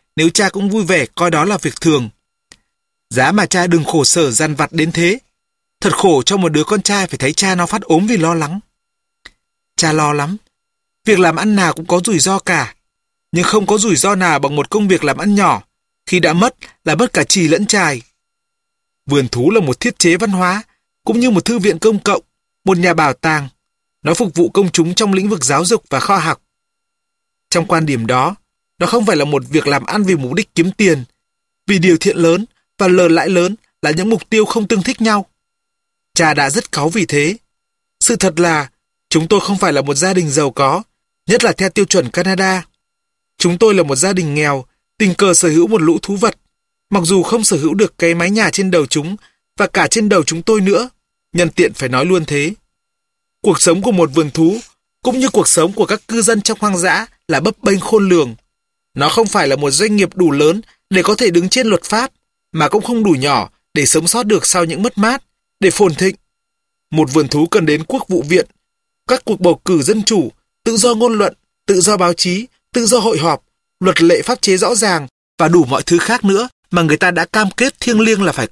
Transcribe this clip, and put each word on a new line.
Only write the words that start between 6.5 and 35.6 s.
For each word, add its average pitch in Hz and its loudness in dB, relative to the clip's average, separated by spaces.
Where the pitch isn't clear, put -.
con 208 -2
trai 196 -2
phải - -10
thấy 139 -2
cha 190 -2
nó 175 -2
phát 202 -4
ốm 165 0
vì 233 0
lo 165 0
lắng. 165 -6
Cha 160 0
lo 151 0
lắm. 147 -4
Việc 202 2
làm 165 2
ăn 202 0
nào 175 2
cũng 160 -12
có 175 0
rủi 208 0
ro 190 0
cả. 151 -4
Nhưng 175 0
không 214 0
có 208 2
rủi 202 0
ro 202 0
nào 175 0
bằng 143 -4
một 143 -4
công 208 0
việc 175 0
làm 135 -2
ăn 202 0
nhỏ. 156 2
Khi 185 0
đã 160 2
mất 196 0
là 156 -2
mất 233 0
cả 156 0
chì 170 0
lẫn 190 0
chài. 151 -2
Vườn 135 0
thú 127 0
là 226 4
một 135 -2
thiết 240 -4
chế 175 2
văn 208 -2
hóa, 185 -2
cũng 233 -2
như 247 2
một 180 2
thư 240 -2
viện 180 0
công 214 2
cộng, 196 -4
một 185 2
nhà 175 2
bảo 151 0
tàng. 151 -4
Nó 156 0
phục 196 -2
vụ 170 2
công 190 0
chúng 175 0
trong 208 0
lĩnh 190 0
vực 196 -4
giáo 143 0
dục 190 -2
và 131 -2
khoa 196 0
học. 156 -4
Trong 170 -2
quan 165 0
điểm 120 -2
đó, 127 0
nó 175 -2
không 220 0
phải 202 2
là - 0
một 143 -2
việc 147 0
làm 139 -2
ăn 208 -2
vì 185 2
mục 131 -4
đích - -4
kiếm 175 0
tiền, 160 0
vì 202 2
điều 170 4
thiện 196 0
lớn 170 2
và 190 2
lời 180 4
lãi 165 2
lớn 180 0
là 147 0
những 185 -2
mục - -4
tiêu 214 2
không 208 -4
tương 202 0
thích - -4
nhau. 214 0